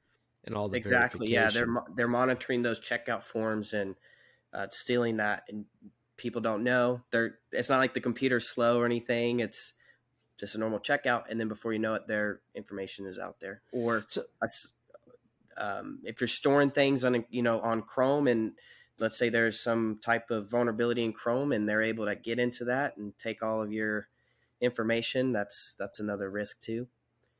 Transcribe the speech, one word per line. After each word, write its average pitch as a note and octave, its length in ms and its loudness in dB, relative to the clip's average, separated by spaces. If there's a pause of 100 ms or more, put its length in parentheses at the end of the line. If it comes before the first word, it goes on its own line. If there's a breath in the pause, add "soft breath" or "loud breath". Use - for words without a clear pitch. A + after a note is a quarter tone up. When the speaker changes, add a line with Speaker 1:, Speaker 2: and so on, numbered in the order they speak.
(440)
Speaker 1:
and A2 100 -8
all G#2 140 0
the F#2+ 100 -2
Speaker 2:
Exactly. A#2+ 500 2
Yeah, A2+ 220 6
they're A#2 160 2
Speaker 1:
verification. A#2 60 0
Speaker 2:
mo-, A#2+ 220 0
they're A#2+ 140 2
monitoring B2 540 2
those A#2 180 0
checkout A#2+ 420 -2
forms A2 520 -2
and, G2 220 -2 (560 soft breath)
uh, G2 180 -6
stealing A#2+ 480 0
that, G#2 300 0
and G#2 180 -10 (500)
people A#2+ 240 -6
don't A2 240 0
know. B2 460 4
They're, A#2 300 0 (120)
it's - 160 -2
not C3+ 100 4
like C3 160 2
the B2+ 60 -2
computer's A#2+ 480 0
slow A#2+ 300 4
or A#2+ 80 2
anything. A#2+ 540 0
It's - 340 -6 (640 soft breath)
just G#2 200 -8
a - 20 -4
normal A2 220 -2
checkout, B2 480 0
and A2+ 100 -4
then A2 80 -2
before A2 260 -4
you G#2+ 60 0
know A2 160 0
it, - 140 -4
their G#2+ 320 -2 (160)
information G2 500 -10
is F#2+ 140 -10
out F#2 180 -10
there. G2 320 -12
Or A#2 380 0
Speaker 1:
So - 140 -4 (200)
Speaker 2:
a A2+ 40 0
s-, - 260 -8 (840)
um, G2+ 480 -8
if A2+ 160 -10
you're B2 60 0
storing C#3+ 440 2
things C#3 340 2
on B2 100 4
a, A#2+ 160 0
you A#2+ 120 -2
know, A#2 180 2
on A2+ 220 0
Chrome, C#3 440 2
and A2+ 280 2 (440 soft breath)
let's A2 180 0
say A#2+ 120 2
there's A2+ 320 2
some A2+ 400 0
type A#2 320 0
of G#2 180 -4
vulnerability A#2 540 0
in A2 80 -2
Chrome, C3+ 400 -2
and G#2 160 0
they're G#2+ 140 2
able A2+ 240 0
to G2+ 100 -2
get A#2 240 -4
into B2 240 -2
that C3 320 -2
and G#2 200 -12
take A2+ 280 -6
all A2 180 0
of G#2+ 100 -4
your G#2+ 360 -2 (520)
information, A#2+ 680 0
that's, - 480 -4
that's G2+ 220 -8
another G2+ 300 -4
risk G#2 300 -6
too. A#2 280 -6 (520)